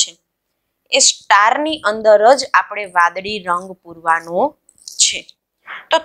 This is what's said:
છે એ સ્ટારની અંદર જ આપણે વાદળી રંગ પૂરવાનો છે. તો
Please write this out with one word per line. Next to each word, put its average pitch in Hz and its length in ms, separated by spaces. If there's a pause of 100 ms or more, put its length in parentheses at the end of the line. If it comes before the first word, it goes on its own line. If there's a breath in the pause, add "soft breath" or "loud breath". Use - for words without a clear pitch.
છે - 100 (840)
એ - 100
સ્ટારની 269 720 (100)
અંદર 214 320 (180)
જ - 20 (180)
આપણે 208 260 (120)
વાદળી 185 500
રંગ 185 240 (100)
પૂરવાનો 165 640 (600)
છે. - 140 (720 loud breath)
તો 320 160